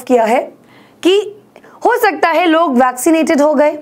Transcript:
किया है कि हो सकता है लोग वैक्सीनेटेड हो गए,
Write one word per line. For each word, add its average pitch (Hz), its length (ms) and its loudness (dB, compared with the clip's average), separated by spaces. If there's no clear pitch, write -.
किया 240 160 2
है 233 300 -2
कि 392 380 -2
हो 453 120 0
सकता 330 320 -2
है 330 160 0
लोग 320 320 0
वैक्सीनेटेड 302 640 0
हो 302 120 2
गए, 294 280 0